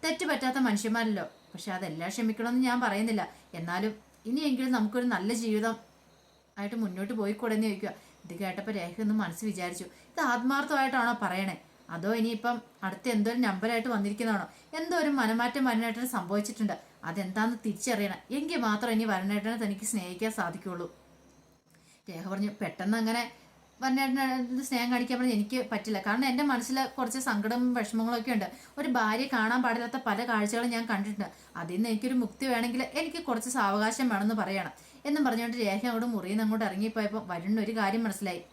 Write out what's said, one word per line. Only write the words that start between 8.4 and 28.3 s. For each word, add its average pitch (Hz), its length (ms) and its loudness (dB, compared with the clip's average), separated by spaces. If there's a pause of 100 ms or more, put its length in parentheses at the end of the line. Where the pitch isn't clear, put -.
കേട്ടപ്പോൾ 196 320 -4
രേഖ 175 220 -6 (100)
ഒന്ന് 214 100 4
മനസ്സ് 190 300 -2
വിചാരിച്ചു, 180 420 -4 (260)
"ഇത് - 80 -4 (100)
ആത്മാർത്ഥമായിട്ടാണോ 254 920 2
പറയണേ, 190 340 -2 (340)
അതോ 170 240 -2
ഇനിയിപ്പം 233 420 0 (260)
അടുത്ത 190 320 -4
എന്തോ 208 160 4
ഒരു 240 160 0
നമ്പറായിട്ട് 220 420 0
വന്നിരിക്കുന്നതാണോ, 208 580 0 (320)
എന്തോ 330 180 -2
ഒരു 302 140 4 (100)
മനമാറ്റം 240 440 2
വരുണേട്ടന് 233 520 0
സംഭവിച്ചിട്ടുണ്ട്, 208 600 0 (280)
അതെന്താന്ന് 196 600 -2
തിരിച്ചറിയണം, 202 560 -2 (160)
എങ്കിൽ 311 300 -2
മാത്രം 214 260 0
ഇനി 220 200 2
വരുണേട്ടനെ 202 500 0
തനിക്ക് 202 280 -2
സ്നേഹിക്കാൻ 185 480 -2
സാധിക്കുകയുള്ളൂ." 175 480 -4 (1200)
രേഖ 165 200 -10
പറഞ്ഞു, 196 220 0 (100)
"പെട്ടെന്ന് 202 380 0
അങ്ങനെ 226 240 2 (580)
വരുണേട്ടന് 262 880 0
സ്നേഹം 240 240 0
കാണിക്കാൻ 247 260 2
പറഞ്ഞാൽ 247 180 4
എനിക്ക് 208 220 0 (120)
പറ്റില്ല, 214 360 -2
കാരണം 240 240 2
എൻ്റെ 254 200 2
മനസ്സിൽ 262 260 0 (200)
കുറച്ച് 254 320 -2
സങ്കടവും 233 460 2
വിഷമങ്ങളൊക്കെ 226 600 0